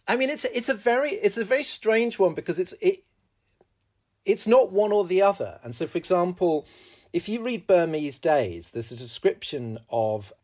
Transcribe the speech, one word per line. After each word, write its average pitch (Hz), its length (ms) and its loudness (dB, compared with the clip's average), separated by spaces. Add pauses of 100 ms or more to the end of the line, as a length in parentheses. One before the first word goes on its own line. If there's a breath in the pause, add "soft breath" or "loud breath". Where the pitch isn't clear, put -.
I 233 80 2
mean, 262 120 0
it's 294 160 -4
a, - 120 -4
it's 233 120 -4
a 269 60 0
very, 240 380 0
it's 226 260 0
a 226 60 -4
very 254 180 0
strange 226 560 0
one 180 160 4
because 170 240 -6
it's, 185 220 -4
it, - 240 0 (1200)
it's 214 240 2
not 226 240 6
one 208 180 2
or 208 140 2
the 180 180 2
other. 196 400 0
And 117 100 -12
so, 156 140 -4
for 160 120 -6
example, 175 680 0 (460 soft breath)
if 170 160 -4
you 226 160 -6
read 233 240 -6
Burmese 160 500 2
Days, 113 520 0
there's 117 200 -10
a 123 60 -12
description 120 840 -4 (100)
of 107 440 -2 (120)